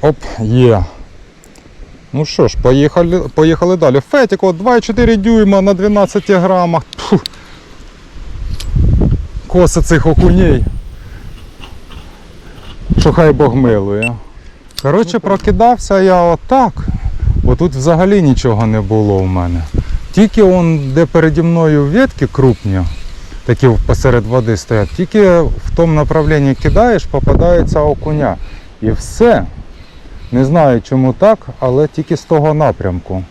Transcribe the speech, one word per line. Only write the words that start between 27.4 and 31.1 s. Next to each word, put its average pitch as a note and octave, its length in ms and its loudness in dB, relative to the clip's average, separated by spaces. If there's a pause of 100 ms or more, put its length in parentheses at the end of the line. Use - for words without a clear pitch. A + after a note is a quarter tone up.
окуня. D3 560 -2 (460)
І A2 80 0
все. G3 540 0 (880)
Не B2+ 120 2
знаю, C#3 360 2
чому C3 320 0